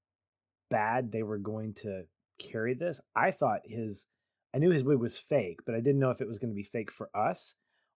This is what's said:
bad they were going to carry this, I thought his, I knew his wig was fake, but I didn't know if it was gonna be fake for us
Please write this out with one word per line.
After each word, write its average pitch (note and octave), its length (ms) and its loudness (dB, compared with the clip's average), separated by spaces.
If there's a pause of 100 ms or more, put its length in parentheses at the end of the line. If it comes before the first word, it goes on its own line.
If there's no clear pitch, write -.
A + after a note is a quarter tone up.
(680)
bad A2+ 420 2
they A2 120 -2
were G#2+ 140 -4
going G#2+ 360 -6
to F#2+ 320 -8 (340)
carry B2+ 340 -2
this, E3 280 -4 (140)
I D#3+ 160 4
thought A#2 340 2
his, A2 420 -8 (460)
I C3+ 60 0
knew E3+ 120 6
his D3 120 4
wig C3+ 160 6
was A2+ 180 -2
fake, G2 480 -2
but A#2 100 -2
I A2+ 40 2
didn't C#3 200 4
know C3 120 4
if A#2+ 100 -2
it A2+ 60 -4
was G#2+ 120 -8
gonna A#2 140 -4
be G2+ 100 -6
fake G#2+ 280 -6
for - 240 -10
us C3 400 -2 (420)